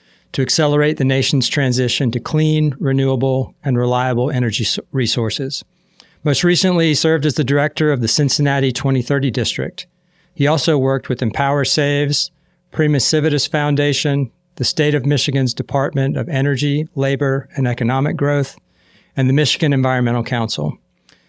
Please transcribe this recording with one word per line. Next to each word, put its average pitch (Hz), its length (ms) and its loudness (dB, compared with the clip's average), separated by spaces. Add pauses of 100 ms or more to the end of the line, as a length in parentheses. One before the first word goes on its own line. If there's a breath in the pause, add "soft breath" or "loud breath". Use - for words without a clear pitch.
(340 soft breath)
to 135 100 -2
accelerate 147 540 2
the 143 60 -2
nation's 131 460 0
transition 127 640 0
to 123 80 -4
clean, 151 580 0
renewable, 135 880 0
and 131 120 0
reliable 123 540 0
energy 123 340 -2
s-, - 140 -2 (140)
resources. 127 760 -4 (580 soft breath)
Most 147 200 2
recently, 175 460 2
he 151 40 2
served 160 320 2
as 147 80 2
the 151 100 0
director 147 480 0
of 127 100 0
the 117 60 0
Cincinnati 139 640 0
twenty 135 300 0
thirty 139 300 0
District. - 560 -4 (480)
He 139 100 0
also 151 320 2
worked 135 320 0
with 131 140 -2
Empower 139 420 0
Saves, 143 640 0 (400)
Prima 151 300 0
Civitas 156 480 0
Foundation, 143 840 0 (260)
the 127 60 -4
State 147 300 0
of 139 140 -2
Michigan's 135 480 0
Department 135 600 -2
of 127 140 -4
Energy, 143 640 0
Labor, 135 600 -2
and 131 120 0
Economic 127 480 -2
Growth, 143 400 -2 (640 soft breath)
and 131 100 2
the 131 60 2
Michigan 147 400 2
Environmental 123 500 2
Council. 123 540 -4 (520 soft breath)